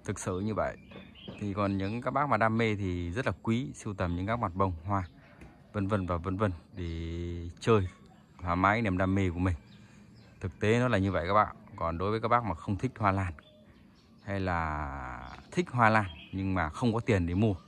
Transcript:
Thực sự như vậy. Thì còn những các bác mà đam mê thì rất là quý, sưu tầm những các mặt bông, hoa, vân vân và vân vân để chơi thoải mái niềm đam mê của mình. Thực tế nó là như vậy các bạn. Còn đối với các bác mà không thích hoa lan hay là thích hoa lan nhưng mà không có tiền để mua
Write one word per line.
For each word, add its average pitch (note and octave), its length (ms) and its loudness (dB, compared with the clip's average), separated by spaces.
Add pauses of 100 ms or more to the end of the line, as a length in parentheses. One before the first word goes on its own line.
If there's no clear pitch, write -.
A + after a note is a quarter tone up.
Thực G2 140 -4
sự F#2+ 220 -4
như G#2+ 140 -2
vậy. C#2+ 220 -2 (640)
Thì G2+ 140 -4
còn G2 240 0
những G#2+ 240 -2
các B2+ 80 -2
bác C#3 180 0
mà A#2 80 4
đam A2 220 4
mê A2 180 2
thì F2+ 340 -2
rất B2 160 -4
là G#2 60 0 (100)
quý, B2 320 0
sưu G#2+ 200 -8
tầm F2 220 -2
những F#2 100 -2
các A2+ 120 -2
mặt G2 160 -4
bông, F#2+ 180 2 (120)
hoa, G2 200 0 (680)
vân G2+ 140 -2
vân G2 200 0
và F2 100 0
vân F#2 200 -4
vân G2+ 160 2 (200)
để E2+ 760 -6 (120)
chơi G#2 280 4 (540)
thoải F2 140 0
mái G2+ 260 4
niềm F#2 160 0
đam F#2+ 160 2
mê F#2+ 160 2
của E2+ 80 -6
mình. F#2 160 2 (840)
Thực - 200 -8
tế A2 180 4
nó B2+ 100 2
là A2 100 4
như F#2+ 140 2
vậy E2 160 0
các G2+ 60 2
bạn. G#2 220 4 (200)
Còn E2 220 -2
đối F#2+ 120 0
với A2 100 -2
các A2+ 80 -2
bác A#2+ 160 4
mà F2+ 100 -2
không G2+ 220 -4
thích B2+ 220 -4
hoa G2+ 140 4
lan F#2+ 200 0 (920)
hay G2 160 -6
là F2 920 -4 (200)
thích F3+ 200 -2
hoa A#2 200 6
lan A2 160 4 (260)
nhưng F#2+ 220 0
mà E2 140 2
không A2+ 260 2
có A#2 60 0
tiền F#2+ 260 2
để F2 80 -2
mua G#2 200 4 (140)